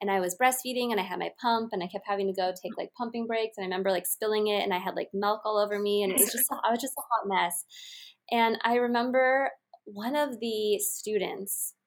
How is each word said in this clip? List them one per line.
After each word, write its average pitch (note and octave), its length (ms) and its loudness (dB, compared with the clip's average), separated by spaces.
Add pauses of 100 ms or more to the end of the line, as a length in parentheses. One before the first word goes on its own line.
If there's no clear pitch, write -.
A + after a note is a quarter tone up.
and G3+ 100 0
I G3 100 4
was F3+ 200 -2
breastfeeding, B3+ 520 2
and G#3 80 2
I - 20 2
had F3+ 160 -4
my E3+ 120 -4 (100)
pump, A3+ 320 0
and F#3+ 100 -2
I F3 60 -4
kept G3 180 -8
having G3+ 220 0
to F#3+ 40 -2
go F#3 200 0 (100)
take, - 160 -8
like, - 180 -6
pumping A#3 300 -4
breaks, A3+ 300 -2
and G3 80 -6
I - 20 -4
remember, F#3+ 240 0
like, F3+ 160 0
spilling G#3+ 420 0
it, G3+ 140 2
and G3 100 0
I F3+ 60 2
had, F#3 160 -4
like, E3+ 180 -4
milk G3+ 320 0
all G#3+ 140 0
over G#3 220 2
me, G3+ 220 2
and F#3+ 100 2
it F#3 80 0
was G3 100 2
just, B3 160 -2 (180)
I A3 60 4
was A#3 100 2
just C4+ 180 -6
a - 40 -10
hot G#3+ 240 -2
mess. F3+ 380 0 (640)
And A3+ 340 4
I A#3 120 4
remember B3+ 760 4 (340)
one G#3+ 300 -6
of C#4 260 0
the G#3+ 380 2
students, - 960 -4 (120)